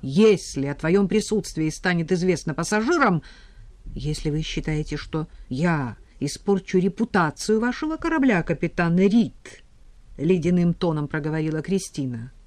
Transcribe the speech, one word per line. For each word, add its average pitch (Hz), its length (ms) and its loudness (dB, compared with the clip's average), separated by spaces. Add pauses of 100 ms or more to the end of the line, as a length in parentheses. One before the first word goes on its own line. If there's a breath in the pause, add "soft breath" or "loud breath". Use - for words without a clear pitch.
Если 160 640 2
о 143 80 -4
твоём 185 320 2
присутствии 190 600 -2
станет 170 420 -2
известно 175 420 0
пассажирам, 214 720 2 (720 soft breath)
если 151 360 -4
вы 151 120 -2
считаете, 151 560 -4
что 151 300 -6 (220 soft breath)
я 139 480 -2 (220 soft breath)
испорчу 190 600 0
репутацию 196 800 0
вашего 311 380 -4
корабля, 269 460 2
капитан 170 540 0
Рид», 196 680 2 (540)
ледяным 175 560 2
тоном 156 340 -2
проговорила 156 540 -2
Кристина, 131 680 -4 (160)